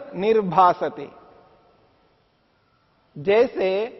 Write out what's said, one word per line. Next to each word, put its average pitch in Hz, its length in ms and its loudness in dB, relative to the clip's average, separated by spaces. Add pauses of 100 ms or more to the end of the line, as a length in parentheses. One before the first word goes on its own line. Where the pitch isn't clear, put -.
(160)
निर्भासते। 180 920 0 (2000)
जैसे 202 720 0 (100)